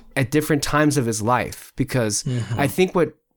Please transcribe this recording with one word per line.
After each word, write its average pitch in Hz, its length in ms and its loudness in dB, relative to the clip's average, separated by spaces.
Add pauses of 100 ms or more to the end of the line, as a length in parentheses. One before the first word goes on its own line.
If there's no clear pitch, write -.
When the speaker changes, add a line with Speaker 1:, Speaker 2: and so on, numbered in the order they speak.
(160)
Speaker 1:
at 135 160 0
different 151 320 2
times 151 320 2
of 131 120 2
his 110 140 -2
life, 110 540 -2
because 113 480 -2
Speaker 2:
Mm-hmm. 120 360 -4
Speaker 1:
I 185 80 2
think 185 280 0
what, 160 180 2 (240)